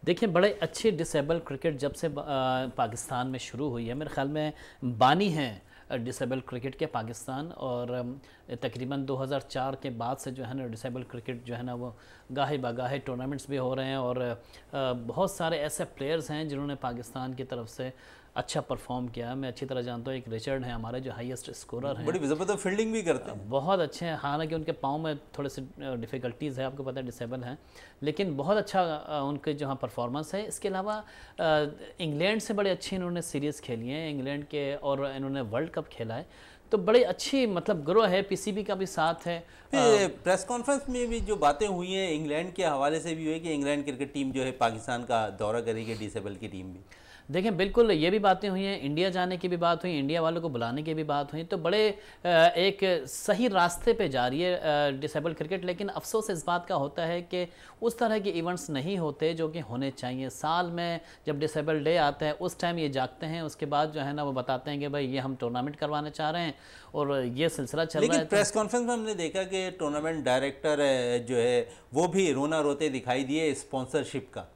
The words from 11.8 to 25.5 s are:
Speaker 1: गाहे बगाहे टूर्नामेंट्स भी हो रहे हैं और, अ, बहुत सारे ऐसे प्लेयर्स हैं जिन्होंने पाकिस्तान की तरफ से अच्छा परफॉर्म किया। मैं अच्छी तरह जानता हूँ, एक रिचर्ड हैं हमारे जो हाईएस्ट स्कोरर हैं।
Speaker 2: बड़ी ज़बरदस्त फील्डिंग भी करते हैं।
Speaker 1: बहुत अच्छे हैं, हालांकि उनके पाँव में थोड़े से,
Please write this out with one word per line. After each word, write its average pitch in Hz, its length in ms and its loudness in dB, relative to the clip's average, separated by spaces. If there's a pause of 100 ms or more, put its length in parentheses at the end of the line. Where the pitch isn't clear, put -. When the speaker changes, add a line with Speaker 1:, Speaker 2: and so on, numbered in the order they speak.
Speaker 1:
गाहे 139 260 0
बगाहे 127 420 -2
टूर्नामेंट्स 131 500 -6
भी 143 80 -2
हो 127 160 0
रहे 131 140 -2
हैं 135 100 -2
और, 127 240 0
अ, 120 160 -2 (560)
बहुत 123 420 0
सारे 165 220 0
ऐसे 147 260 -2
प्लेयर्स 156 480 -2
हैं 156 160 -2
जिन्होंने 143 280 -2
पाकिस्तान 131 580 -6
की 127 100 -6
तरफ 120 240 -6
से 131 260 -8 (420)
अच्छा 131 260 -2
परफॉर्म 127 460 -4
किया। 120 280 -6
मैं 135 120 -4
अच्छी 123 180 -6
तरह 131 160 -4
जानता 120 300 -6
हूँ, 131 60 -4
एक 120 120 -8
रिचर्ड 127 340 -2
हैं 120 100 -4
हमारे 113 260 -4
जो 131 120 -8
हाईएस्ट 120 400 -8
स्कोरर 127 460 -6
हैं। 113 80 -4
Speaker 2:
बड़ी 170 140 2
ज़बरदस्त 160 400 2
फील्डिंग 214 340 0
भी 220 100 0
करते 151 280 0
हैं। 101 180 -10
Speaker 1:
बहुत 151 300 2
अच्छे 165 260 -2
हैं, 160 100 -2
हालांकि 151 400 -2
उनके 160 160 -4
पाँव 143 260 -2
में 156 200 -2
थोड़े 139 320 -6
से, 135 120 -10